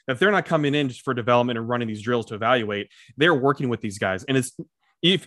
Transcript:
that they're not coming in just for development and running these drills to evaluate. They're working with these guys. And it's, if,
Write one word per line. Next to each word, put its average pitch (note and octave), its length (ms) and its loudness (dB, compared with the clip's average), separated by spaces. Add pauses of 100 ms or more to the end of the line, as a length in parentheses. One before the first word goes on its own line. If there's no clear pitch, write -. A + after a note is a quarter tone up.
that B2 120 -4
they're G3 140 4
not E3+ 120 0
coming D3 300 0
in C#3+ 140 0
just - 140 -10
for C3 120 -4
development A#2+ 440 2
and A2+ 100 -6
running A#2+ 200 -2
these G#2+ 140 -8
drills A#2 240 -2
to A2+ 80 -12
evaluate. G#2+ 560 0 (260)
They're D#3+ 180 4
working C#3 340 0
with A#2 120 -2
these G2+ 180 -8
guys. F#2+ 260 -2
And C3 120 0
it's, B2+ 160 -2 (500)
if, F3 240 2